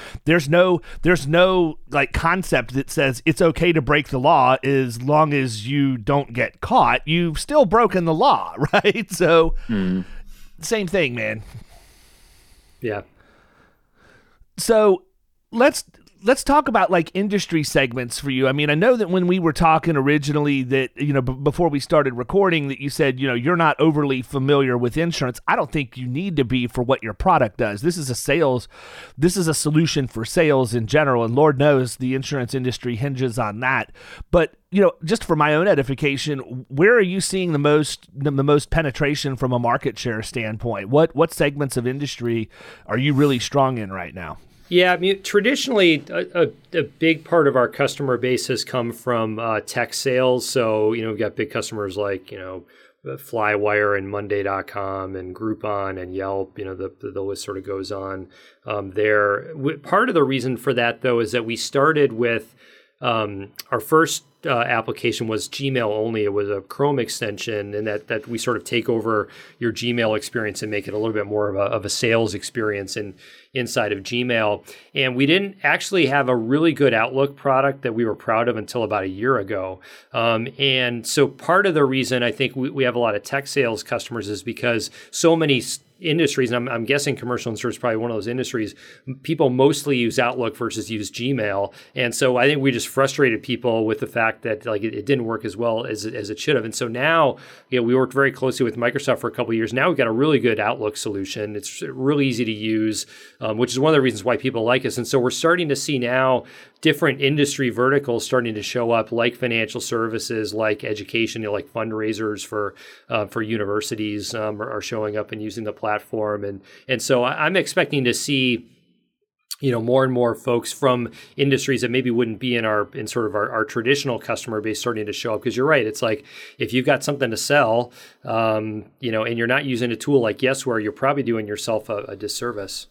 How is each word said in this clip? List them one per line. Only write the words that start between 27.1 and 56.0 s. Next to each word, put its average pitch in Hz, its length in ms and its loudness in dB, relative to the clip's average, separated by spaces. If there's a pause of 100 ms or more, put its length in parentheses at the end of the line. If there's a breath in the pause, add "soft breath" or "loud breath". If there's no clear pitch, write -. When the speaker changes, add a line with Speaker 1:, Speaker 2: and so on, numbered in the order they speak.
Speaker 1:
product 147 440 2
does. 104 240 -2
This 170 160 -2
is 143 120 -6
a 120 60 -4
sales, 139 520 2 (500 loud breath)
this 175 200 2
is 170 100 2
a 160 60 2
solution 151 540 2
for 113 180 -6
sales 135 480 2
in 113 140 -2
general. 135 360 2
And 117 120 -2
Lord 147 240 6
knows 139 380 4
the 131 180 -2
insurance 135 400 -4
industry 123 400 -4
hinges 127 420 -2
on 107 220 -4
that. 127 320 0 (400 loud breath)
But, 165 240 4 (160)
you 196 100 4
know, 180 120 6 (100)
just 185 200 -2
for 170 120 2
my 151 180 4
own 170 140 4
edification, 139 720 0 (300)
where 185 260 6
are 226 60 6
you 185 200 0
seeing 185 300 -2
the 143 80 2
most, 147 560 2
the, 143 160 -2
the 139 120 0
most 147 280 4
penetration 147 640 0
from 127 160 -2
a 123 80 0
market 120 400 0
share 110 240 -4
standpoint? 107 640 -6
What, 151 260 4
what 160 160 2
segments 143 460 -2
of 120 80 -2
industry 120 640 -4 (380 loud breath)
are 110 100 -2
you 139 160 2
really 139 240 4
strong 131 400 0
in 98 160 -8
right 87 220 -10
now? 85 220 -10 (300)
Speaker 3:
Yeah, 180 260 6
I 175 40 2
mean, 196 240 0
traditionally, 202 880 2
a, 175 380 0 (260)
a, - 60 0
a - 20 0
big 160 420 0
part 160 240 4
of 127 80 2
our 120 120 6
customer 135 500 -2
base 127 300 0
has 127 180 -2
come 117 260 -4
from, 113 460 -2
uh, 110 220 -2
tech - 340 -4
sales. 127 560 2
So, 110 440 2
you 117 100 -4
know, 113 80 -4
we've 101 80 -6
got 107 160 -2
big 143 160 -4
customers 104 460 -6
like, 101 340 -4
you 104 80 -14
know, 92 240 -12 (420 soft breath)
Flywire 104 880 0
and 98 140 -4
Monday 101 320 -4
dot 98 240 -4
com 98 500 -8
and 92 200 -10
Groupon 101 640 -4